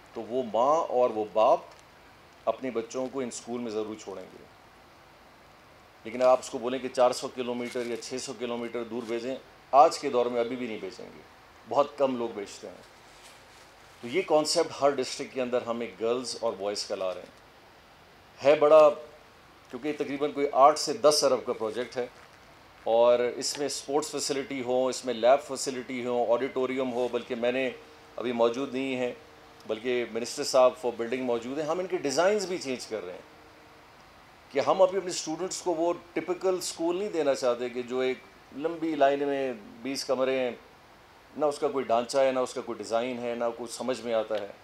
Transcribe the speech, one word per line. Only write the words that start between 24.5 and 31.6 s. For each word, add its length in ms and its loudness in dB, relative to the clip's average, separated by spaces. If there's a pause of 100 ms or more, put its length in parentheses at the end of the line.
हो, 300 0
इसमें 240 -4
lab 260 6
facility 640 -6
हो, 220 0
auditorium 600 0
हो, 220 -2
बल्कि 260 -4
मैंने 400 0 (440)
अभी 140 -4
मौजूद 400 2
नहीं 200 -4
है, 240 -4 (500)
बल्कि 460 -2
minister 300 -4
साहब 380 4
for 100 -2
building 300 -4
मौजूद 380 -4
हैं। 80 -4